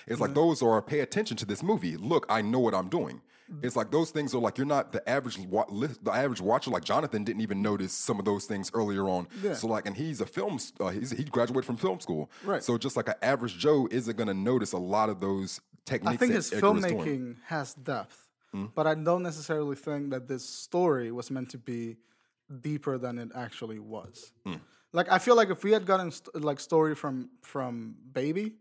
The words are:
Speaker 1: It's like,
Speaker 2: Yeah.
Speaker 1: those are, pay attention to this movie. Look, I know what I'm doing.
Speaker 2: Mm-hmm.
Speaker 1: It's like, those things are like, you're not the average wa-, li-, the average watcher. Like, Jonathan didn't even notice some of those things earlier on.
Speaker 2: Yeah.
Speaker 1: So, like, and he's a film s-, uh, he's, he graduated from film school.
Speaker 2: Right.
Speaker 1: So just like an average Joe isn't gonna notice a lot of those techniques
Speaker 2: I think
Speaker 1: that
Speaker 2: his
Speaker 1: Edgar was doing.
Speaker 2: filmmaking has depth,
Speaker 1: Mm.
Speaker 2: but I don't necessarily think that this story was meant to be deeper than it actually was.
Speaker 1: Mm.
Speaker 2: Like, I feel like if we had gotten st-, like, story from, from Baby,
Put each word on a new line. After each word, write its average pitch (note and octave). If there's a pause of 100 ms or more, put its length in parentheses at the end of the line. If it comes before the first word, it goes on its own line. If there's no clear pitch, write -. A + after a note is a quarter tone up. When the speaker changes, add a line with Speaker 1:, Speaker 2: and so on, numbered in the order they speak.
Speaker 1:
It's -
like, A#2
Speaker 2:
Yeah. C#3
Speaker 1:
those D#3+
are, A2+
pay D3
attention G3
to A2
this F#3+
movie. D#3
Look, C3
I A2
know A2+
what A2+
I'm F#2
doing. C#2+ (280)
Speaker 2:
Mm-hmm. D3+
Speaker 1:
It's B2
like, A2+
those D#3
things C#3+
are B2
like, G#2+
you're C3+
not C#3+
the -
average B2+
wa-, F#2+
li-, G#2+ (160)
the G#2
average B2
watcher. A2+
Like, F2
Jonathan A2
didn't G#2+
even G2+
notice G2
some -
of G2
those G2+
things G2
earlier G#2
on. F2+ (120)
Speaker 2:
Yeah. G3
Speaker 1:
So, A2+
like, G#2+
and G2+
he's D3
a G2
film G3
s-, -
uh, F#2+
he's, G#2+
he -
graduated B2+
from A#2+
film F#3
school. D#2 (140)
Speaker 2:
Right. G3
Speaker 1:
So A#2+
just B2+
like A#2
an G#2+
average A#2
Joe C#3
isn't A2+
gonna G#2
notice G#2+
a F#2
lot G2+
of F#2+
those G2 (240)
techniques C3
Speaker 2:
I -
think B3
Speaker 1:
that A#3
Speaker 2:
his -
Speaker 1:
Edgar G3+
was F#3
doing. F3
Speaker 2:
filmmaking C3+ (100)
has D3
depth, B2 (320)
Speaker 1:
Mm. G2+
Speaker 2:
but D#3
I D#3
don't E3+
necessarily D3+
think C#3+
that B2+
this B2+
story D3
was A#2+
meant C3
to C3
be A#2 (640)
deeper C#3+
than A#2+
it A#2
actually A2+
was. G#2 (160)
Speaker 1:
Mm. E2+ (320)
Speaker 2:
Like, F3+
I F#3+
feel A#3+
like A3
if F3+
we G3+
had G#3+
gotten F#3
st-, -
like, C#3+
story D#3
from, C3 (120)
from A#2 (160)
Baby, E3